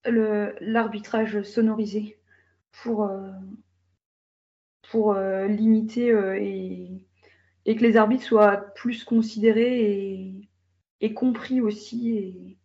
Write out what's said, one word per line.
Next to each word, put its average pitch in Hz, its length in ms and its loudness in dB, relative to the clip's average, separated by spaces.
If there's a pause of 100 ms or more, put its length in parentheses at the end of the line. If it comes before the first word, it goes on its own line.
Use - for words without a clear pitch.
le, 214 560 0
l'arbitrage 214 800 -2
sonorisé 214 720 -2 (560)
pour, 214 320 -4
euh, 190 260 -8 (1600)
pour, 214 220 2
euh, 190 340 -2
limiter, 220 640 2
euh, 196 300 2
et, 185 480 -8 (800)
et 220 100 0
que 220 60 0
les 226 140 6
arbitres 226 280 4
soient 208 320 6
plus - 480 -8
considérés 226 760 2
et, 196 680 -4 (520)
et 214 140 -2
compris 254 460 0
aussi 226 500 -4
et 185 540 -6